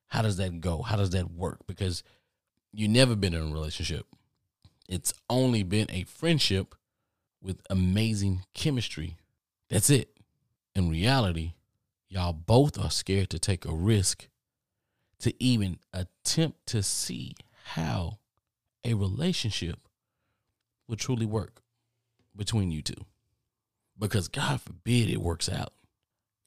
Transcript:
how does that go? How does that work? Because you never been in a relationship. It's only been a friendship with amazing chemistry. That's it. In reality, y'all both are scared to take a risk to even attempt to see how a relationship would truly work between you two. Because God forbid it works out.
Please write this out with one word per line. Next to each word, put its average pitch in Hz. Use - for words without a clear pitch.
how 117
does 107
that 90
go? 82
How 113
does 98
that 90
work? 87
Because 92
you 107
never 120
been 98
in 82
a 78
relationship. 78
It's -
only 120
been 101
a 92
friendship 131
with 92
amazing 98
chemistry. 120
That's 107
it. -
In 90
reality, 85
y'all 87
both 120
are 90
scared 95
to 82
take -
a 82
risk 95
to -
even 110
attempt -
to 104
see -
how 92
a 117
relationship 101
would 113
truly 113
work 104
between 101
you 78
two. -
Because 98
God 139
forbid 113
it 107
works 85
out. -